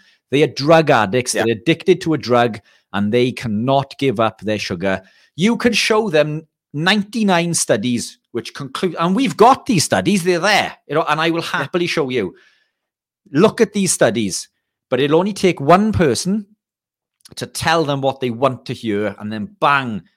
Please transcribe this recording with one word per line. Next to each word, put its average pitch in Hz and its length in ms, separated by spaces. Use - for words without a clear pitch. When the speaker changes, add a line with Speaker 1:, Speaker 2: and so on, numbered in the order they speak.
Speaker 1:
They 143 120
are 147 60
drug 151 420
addicts. 120 440
Speaker 2:
Yeah. 101 100
Speaker 1:
They're 113 120
addicted 165 460
to 160 120
a 139 40
drug, 117 420
and 104 200
they 123 200
cannot 123 680
give 123 220
up 110 200
their 104 180
sugar. 95 440
You 214 200
can 240 160
show 220 380
them 151 360
ninety-nine 185 840
studies 120 640
which 113 220
conclude, 151 460
and 180 160
we've 247 200
got 262 300
these 185 180
studies, 165 380
they're 175 160
there, 160 380
you 143 80
know, 160 140
and 151 120
I 170 100
will 165 100
Speaker 2:
Yeah. 160 220
Speaker 1:
happily 175 240
show 151 240
you. 107 260
Look 180 280
at 214 120
these 190 180
studies, 110 580
but 127 100
it'll 147 180
only 202 140
take 180 280
one 185 320
person 185 540
to 120 100
tell 165 380
them 139 180
what 135 180
they 127 100
want 120 360
to 127 80
hear, 104 440
and 104 140
then 104 280
bang, 131 420